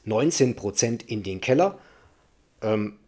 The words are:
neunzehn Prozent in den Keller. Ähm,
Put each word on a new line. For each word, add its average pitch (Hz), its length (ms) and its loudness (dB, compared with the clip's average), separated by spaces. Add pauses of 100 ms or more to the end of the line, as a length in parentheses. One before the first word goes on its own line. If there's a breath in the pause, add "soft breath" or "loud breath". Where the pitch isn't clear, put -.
neunzehn 127 520 2
Prozent 113 460 -2
in 107 200 -6
den 95 200 -8
Keller. 175 360 2 (840 soft breath)
Ähm, 107 340 -2 (120)